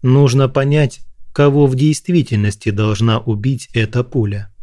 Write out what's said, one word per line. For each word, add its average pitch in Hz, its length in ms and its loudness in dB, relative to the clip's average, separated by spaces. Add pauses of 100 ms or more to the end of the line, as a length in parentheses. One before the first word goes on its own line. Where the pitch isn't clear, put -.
Нужно 135 480 4
понять, 143 500 0 (320)
кого 143 340 4
в 131 100 2
действительности 127 920 0
должна 107 500 0
убить 117 520 -4
эта 123 320 -2
пуля. 101 580 -4